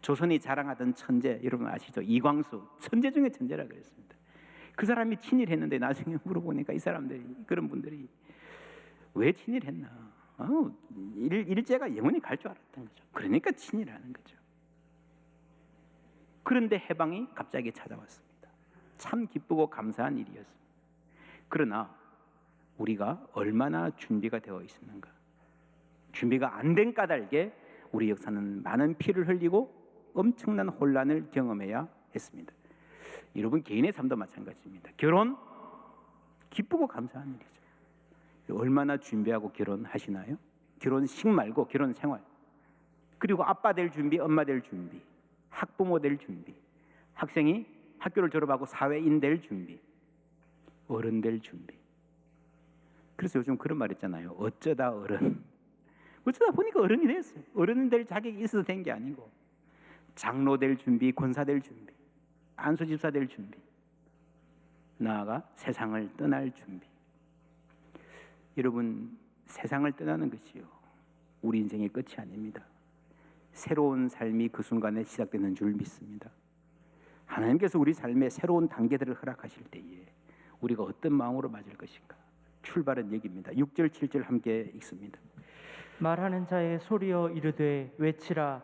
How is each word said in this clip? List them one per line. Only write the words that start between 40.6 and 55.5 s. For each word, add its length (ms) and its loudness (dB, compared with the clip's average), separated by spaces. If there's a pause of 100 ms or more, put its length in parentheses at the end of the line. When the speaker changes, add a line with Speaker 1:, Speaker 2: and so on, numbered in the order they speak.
Speaker 1:
결혼식 480 0
말고 400 4
결혼 260 0
생활, 280 -4 (960)
그리고 260 2
아빠 300 4
될 180 0
준비, 280 2
엄마 240 4
될 180 0
준비, 400 -12 (480)
학부모 500 0
될 200 2
준비, 340 -14 (600)
학생이 520 0 (320)
학교를 320 0
졸업하고 380 0
사회인 520 2
될 220 4
준비, 380 -10 (1080)
어른 340 0
될 180 0
준비. 340 -16 (1400)
그래서 240 0
요즘 180 0
그런 200 -2
말 160 0
있잖아요. 440 -8
"어쩌다 540 0
어른." 500 0 (840)